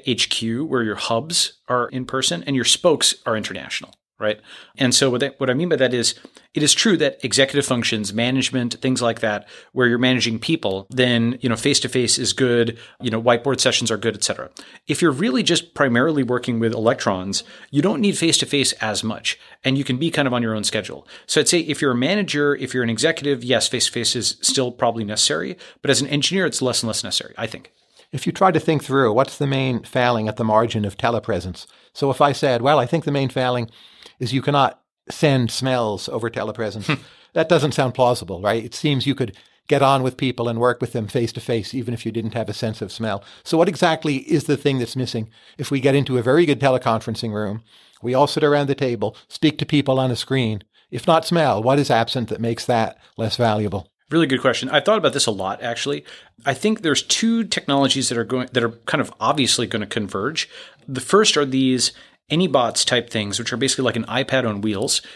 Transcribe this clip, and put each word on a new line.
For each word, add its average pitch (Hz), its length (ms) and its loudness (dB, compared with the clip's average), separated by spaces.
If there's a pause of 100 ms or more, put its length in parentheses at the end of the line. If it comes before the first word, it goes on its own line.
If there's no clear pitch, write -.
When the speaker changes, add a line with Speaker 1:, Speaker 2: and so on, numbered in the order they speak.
Speaker 1:
H 120 240 0
Q 117 340 -4
where 131 200 -2
your 107 100 -2
hubs 131 600 -2 (120)
are 123 220 0
in 127 160 -6
person 135 400 -4
and 139 100 -2
your 120 100 2
spokes - 520 2 (100)
are 113 100 0
international. - 560 -8 (240)
Right. 107 240 -2 (360)
And 131 180 0
so 135 160 4
what 120 100 0
that, 135 200 -4
what 127 100 0
I 123 40 2
mean 170 140 0
by 156 80 2
that 127 160 2
is 120 220 -2 (400)
it 147 80 0
is 147 100 4
true 202 260 2
that 143 260 -2
executive 135 420 2
functions, 110 480 -2
management, 120 600 -2
things 127 280 -2
like 113 180 0
that, 104 280 -4 (240)
where 127 160 4
you're 117 100 2
managing 120 400 2
people, 98 500 -2
then, 123 520 2
you 127 80 -2
know, 110 80 0
face-to-face 127 640 0
is 117 120 -2
good, 117 460 2 (240)
you 123 80 -4
know, 113 100 -2
whiteboard 120 380 2
sessions 117 320 2
are 110 60 0
good, 107 180 0
et 101 80 -6
cetera. - 280 -6 (360)
If 143 160 -2
you're 165 80 6
really 214 320 0
just 156 320 0
primarily 139 480 2
working 120 380 -2
with 113 120 0
electrons, 107 720 -2 (300)
you 143 100 2
don't 208 180 0
need 202 160 2
face-to-face 156 580 0
as 107 280 -4
much, - 340 -6 (280)
and 135 120 0
you 143 60 -2
can 127 140 -2
be 160 160 -2
kind 139 160 0
of 120 40 -2
on 120 100 0
your 110 120 -2
own 104 100 -4
schedule. - 440 -6 (180)
So - 140 2
I'd - 80 2
say 180 100 4
if 156 240 -2
you're 139 80 2
a 120 60 0
manager, 147 580 0
if 135 180 -8
you're 127 120 0
an 117 60 0
executive, 139 520 0
yes, 123 240 2
face-to-face - 480 -2
is 117 260 -2
still 127 300 0
probably 113 340 -2
necessary, 156 540 -2 (240)
but 139 80 0
as 131 100 4
an 269 60 -2
engineer, 160 400 0
it's - 160 -2
less 123 220 0
and - 20 0
less 107 160 -4
necessary, - 340 -6
I 113 120 -6
think. - 240 -16 (400)
Speaker 2:
If 147 160 -4
you 165 40 -4
try 190 200 4
to 156 80 2
think 156 240 0
through, 131 280 2
what's 131 260 0
the 143 100 -2
main 131 340 -2
failing 120 460 0
at 107 80 -6
the 120 80 -2
margin 110 400 2
of 98 120 -4
telepresence? 101 720 -2 (260)
So 139 200 -2
if - 80 0
I 147 100 6
said, 123 320 0
Well, 143 160 4
I 120 80 2
think 165 180 -2
the 147 60 -2
main 139 180 0
failing 123 420 -2 (480)
is 120 140 -4
you 131 100 0
cannot 139 380 2 (300)
send 131 400 2
smells 120 580 -2
over 117 220 -4
telepresence. 107 560 -6
Speaker 1:
Hmm. 139 160 -4 (320)
Speaker 2:
That 160 140 2
doesn't 151 240 4
sound 131 220 0
plausible, 120 460 0
right? 107 240 0
It 117 100 -14
seems 139 320 -2
you 139 80 0
could 110 220 -6 (300)
get 139 160 4
on 135 200 4
with 127 140 -2
people 120 320 -2
and 113 120 -2
work 120 200 2
with 120 120 -4
them 107 160 -4
face 120 240 -2
to 117 80 -10
face, 117 320 -4
even 120 220 -6
if - 100 -10
you 113 80 -4
didn't 113 220 -4
have 117 140 -4
a 101 60 -6
sense 113 280 -6
of 98 100 -10
smell. 107 320 -6 (200)
So 165 120 -2
what 170 120 6
exactly 156 480 0
is 143 280 0
the 143 140 0
thing 139 200 0
that's 117 160 -6
missing? 117 360 -4 (260)
If - 140 -8
we 139 100 0
get 135 140 4
into 131 240 2
a 113 40 0
very 143 220 6
good 143 160 2
teleconferencing 117 720 0
room, 107 300 -6 (400)
we 120 100 -4
all 139 140 6
sit 156 180 0
around 143 220 4
the 135 80 0
table, 117 420 -2 (100)
speak - 320 0
to 151 80 -2
people 135 320 2
on 131 120 2
a 113 60 -2
screen. 113 460 -2 (280)
If - 160 -6
not 160 180 4
smell, 135 380 2
what 131 160 4
is 143 120 2
absent 113 380 0
that 110 140 -6
makes 117 240 -4
that 113 320 0 (180)
less 120 200 -4
valuable? 107 540 0 (200)
Speaker 1:
Really 160 160 4
good 131 160 0
question. 131 260 0
I've 147 160 2
thought 214 140 4
about 143 160 2
this 139 120 0
a 117 40 0
lot, 95 320 -4
actually. 139 420 -6 (400)
I 139 80 0
think 214 300 0
there's 156 200 0
two 226 420 0
technologies 139 640 0
that 117 80 -2
are 113 60 -2
going, 127 280 -4
that 123 100 2
are 117 100 -2 (120)
kind 151 160 0
of 107 180 -4
obviously 123 480 0
gonna 107 200 -6
converge. 107 640 -6 (380)
The 131 140 -8
first 202 380 2
are 147 80 2
these 131 460 0 (380)
AnyBots 139 560 2
type 123 240 0
things, 101 280 -4
which 117 140 -6
are 117 60 -4
basically 131 260 0
like 117 120 0
an 110 80 -2
iPad 127 440 -2
on 101 140 -4
wheels, 104 400 -2 (140)